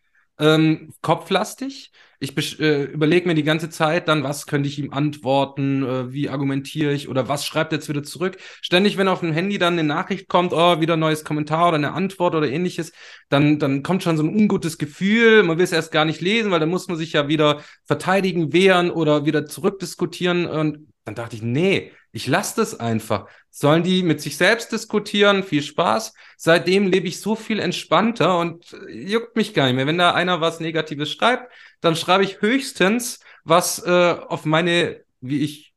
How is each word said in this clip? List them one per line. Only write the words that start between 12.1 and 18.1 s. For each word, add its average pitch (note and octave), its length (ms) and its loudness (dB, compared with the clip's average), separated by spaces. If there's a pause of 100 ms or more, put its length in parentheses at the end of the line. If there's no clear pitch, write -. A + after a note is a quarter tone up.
oder D3+ 160 0
ähnliches, E3+ 420 -4 (360)
dann, D3 300 4
dann C#3 240 0
kommt F#3 200 -2
schon E3 140 0
so D3+ 60 0
ein D#3 120 -2
ungutes G3+ 440 0
Gefühl, G#3+ 640 4
man E3 160 0
will's F3+ 140 2
erst D#3+ 200 -2
gar D#3 120 4
nicht D#3+ 160 -2
lesen, G#3 300 0
weil E3+ 100 2
dann D#3 80 0
muss F3+ 200 -2
man F3 100 -6
sich E3 160 -6
ja C#3+ 140 0
wieder D3 340 2 (220)
verteidigen, F3 680 0